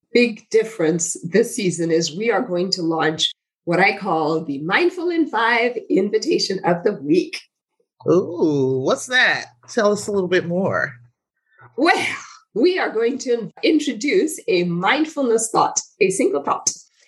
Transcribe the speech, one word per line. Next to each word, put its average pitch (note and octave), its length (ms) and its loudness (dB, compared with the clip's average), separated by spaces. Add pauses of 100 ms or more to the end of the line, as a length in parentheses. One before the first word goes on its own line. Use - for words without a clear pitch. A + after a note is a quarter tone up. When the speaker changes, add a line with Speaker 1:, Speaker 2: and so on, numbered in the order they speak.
(140)
Speaker 1:
big A#3 360 2
difference F3 720 0
this G#3 320 0
season, E3+ 360 -2
is D#3+ 260 0
we A3+ 140 -2
are G3 100 0
going F3+ 300 -2
to F#3 120 -4
launch D#3+ 500 0 (320)
what E3+ 140 0
I G3+ 180 4
call D#3+ 460 0
the C#3+ 200 -6
Mindful E4+ 480 0
in E4 180 0
Five A#3 500 0 (100)
Invitation G#3+ 760 0
of E3+ 180 0
the G#3 120 2
Week. D#3 440 0 (720)
Speaker 2:
Ooh, D3+ 720 2
what's A#3+ 220 0
that? A3+ 380 2 (240)
Tell G#3 240 2
us G#3 160 -4
a - 20 -6
little F#3+ 180 0
bit E3+ 180 2
more. E3 460 -2 (840)
Speaker 1:
Well, F4 280 2 (500)
we F4+ 220 4
are A3+ 140 -2
going A#3 280 0
to A#3 340 -4 (100)
introduce C#4 840 0
a F3+ 160 2
mindfulness A#3 880 0
thought, - 260 0 (220)
a F#3+ 100 4
single - 320 0
thought, - 300 -4 (360)